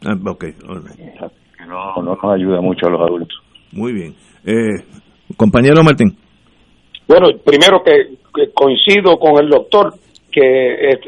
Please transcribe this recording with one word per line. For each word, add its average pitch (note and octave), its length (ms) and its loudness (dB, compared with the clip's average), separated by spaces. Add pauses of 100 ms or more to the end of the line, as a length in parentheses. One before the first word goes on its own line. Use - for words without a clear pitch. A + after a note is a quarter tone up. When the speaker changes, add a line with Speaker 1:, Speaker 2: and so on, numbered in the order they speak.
Speaker 1:
Ah, G#2 80 -8
ok, F#2 320 -10 (240)
ok. F2+ 180 -18 (340)
Speaker 2:
Así E2+ 140 -18 (220)
que F2 100 -20
no, F#2 360 -14
no F2 180 -6
nos - 40 -8 (100)
ayuda F#2 260 -4
mucho F2+ 260 -4
a F2 40 0
los E2+ 100 -2
adultos. E2+ 380 -4 (340)
Speaker 1:
Muy A2+ 200 -8
bien. E2+ 220 -12 (300)
Eh, G#2+ 400 -4 (520)
compañero B2+ 460 4
Martín. B2+ 340 2 (920)
Speaker 3:
Bueno, F3 200 6 (160)
primero D3+ 380 2
que, C#3+ 340 0 (180)
que C#3+ 200 -4
coincido E3+ 640 0
con D3 240 2
el D3+ 80 -2
doctor G3+ 440 0 (360)
que, C3 600 0
eh, B2+ 180 -2